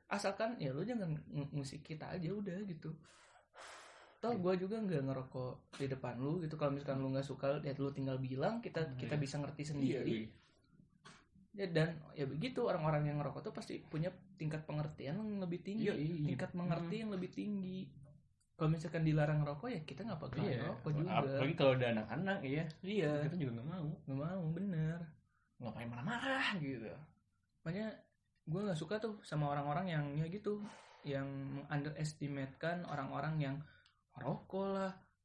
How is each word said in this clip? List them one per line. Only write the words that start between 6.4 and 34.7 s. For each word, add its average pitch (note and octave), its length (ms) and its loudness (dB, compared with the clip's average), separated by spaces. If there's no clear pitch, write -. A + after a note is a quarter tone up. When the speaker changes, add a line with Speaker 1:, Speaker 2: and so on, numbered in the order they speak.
Speaker 1:
Kalau D3 160 2
misalkan C#3 280 0
lu C3+ 100 0
nggak C3+ 160 2
suka, C#3 360 0
ya D3 120 -2
lu C#3 160 0
tinggal C3+ 280 0
bilang, C3 420 2
kita, E3+ 220 -2
Speaker 2:
Hmm, C#3+ 160 -2
Speaker 1:
kita B2 180 0
Speaker 2:
iya. D3 60 4
Speaker 1:
bisa C#3+ 160 -2
ngerti C#3+ 240 -2
Speaker 2:
Iya, C#3+ 80 -4
Speaker 1:
sendiri. C3+ 440 2
Speaker 2:
iya. A2 140 0
Speaker 1:
Ya, G3+ 160 -2
dan D#3+ 200 6
ya C#3+ 120 -2
begitu, F#3 360 -2
orang-orang D#3+ 440 4
yang D3 120 2
ngerokok C#3 240 -2
tuh D3 120 -6
pasti - 280 -6
punya D#3+ 260 0
tingkat D#3 280 -2
pengertian D3+ 540 -2
yang G#3 220 -2
lebih F3 220 0
tinggi, G#3 280 0
Speaker 2:
Iya, G3+ 40 4
iya, D#3 220 2
iya. D3+ 140 2
Speaker 1:
tingkat C#3 240 -2
mengerti E3+ 400 2
Speaker 2:
Hmm. - 80 -2
Speaker 1:
yang A3 100 -2
lebih F#3 200 -2
tinggi. F#3+ 480 -2
Kalau D#3 160 4
misalkan E3 320 2
dilarang D3+ 380 6
ngerokok, D3 280 0
ya A3+ 140 -2
kita - 220 -8
nggak G3+ 180 -4
bakal C3 200 -4
Speaker 2:
Iya. D#3 200 2
Speaker 1:
ngerokok D#3+ 320 -2
juga. D#3 220 2
Speaker 2:
Apalagi C3+ 400 4
kalau C#3 180 8
ada B2+ 160 6
anak-anak, C3 560 2
ya. C#3+ 180 2
Speaker 1:
Iya. F3+ 300 2
Speaker 2:
Kita D#3 120 0
juga C#3 180 0
nggak A#2 140 -6
mau. E3+ 180 -2
Speaker 1:
Nggak C3+ 160 -2
mau, F3 300 -2
bener. E3 460 0
Speaker 2:
Ngapain A#2 320 -6
marah-marah A#3+ 580 0
gitu. C3+ 300 -2
Speaker 1:
Makanya G3 260 -2
gue E3 160 -2
nggak G3 160 0
suka E3 200 -2
tuh A3 240 -2
sama D3+ 280 0
orang-orang D3 400 0
yang D3+ 240 2
ya D#3 140 2
gitu, G#3 320 -2
yang C#3 260 -2
underestimate-kan D3 1200 -2
orang-orang C#3 520 -2
yang C#3 180 2
ngerokok - 580 -2
lah, F#3+ 220 0